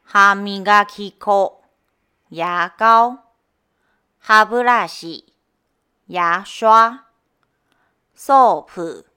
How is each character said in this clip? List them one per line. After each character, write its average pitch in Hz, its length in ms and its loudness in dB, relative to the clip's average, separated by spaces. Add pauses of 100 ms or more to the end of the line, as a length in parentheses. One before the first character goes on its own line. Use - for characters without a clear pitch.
歯 202 320 2
磨 202 540 -2
き 208 240 -16
粉、 - 520 -4 (680)
牙 175 480 -6
膏、 226 400 2 (1000)
歯 214 300 2
ブ 240 160 -4
ラ 233 240 0
シ、 - 440 -18 (760)
牙 175 360 -4
刷、 226 600 0 (1120)
ソ 240 520 2
ー - 60 -20
プ 160 320 -12 (120)